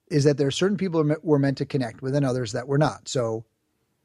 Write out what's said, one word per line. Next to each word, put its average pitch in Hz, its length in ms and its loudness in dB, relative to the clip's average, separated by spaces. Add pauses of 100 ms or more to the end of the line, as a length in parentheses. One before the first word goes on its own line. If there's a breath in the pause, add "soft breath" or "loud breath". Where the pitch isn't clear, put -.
is 143 160 2
that 143 120 4
there 139 100 2
are 135 40 0
certain 190 260 0
people 165 260 0
who 147 80 0
are 151 40 0
me-, 151 80 -4
we're 151 160 4
meant 139 180 2
to 143 80 -4
connect 127 380 -6
with 131 120 -2
and 143 120 2
others 123 260 -2
that 123 160 -6
we're 139 80 0
not. 147 320 0
So 117 380 -4 (580)